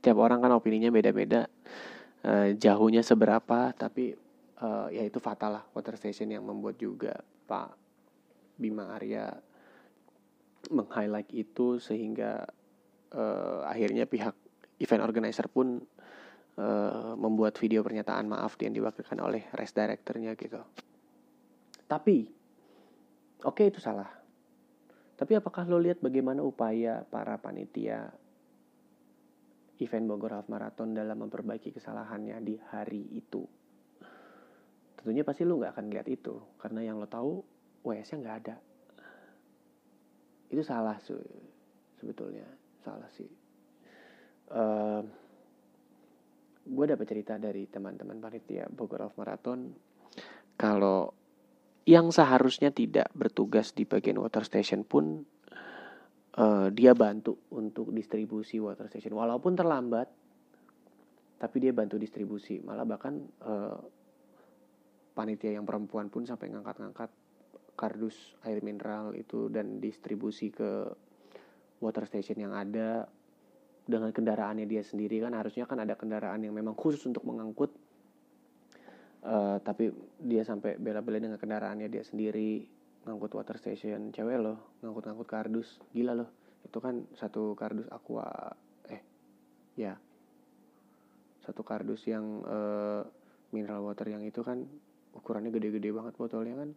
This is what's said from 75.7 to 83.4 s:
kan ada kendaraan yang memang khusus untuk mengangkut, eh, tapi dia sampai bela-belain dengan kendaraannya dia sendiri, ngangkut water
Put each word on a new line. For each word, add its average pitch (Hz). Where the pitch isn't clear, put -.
kan 131
ada 107
kendaraan 107
yang 107
memang 110
khusus 147
untuk 123
mengangkut, 117
eh, 101
tapi 107
dia 117
sampai 104
bela-belain 107
dengan 104
kendaraannya 107
dia 107
sendiri, 107
ngangkut 107
water 113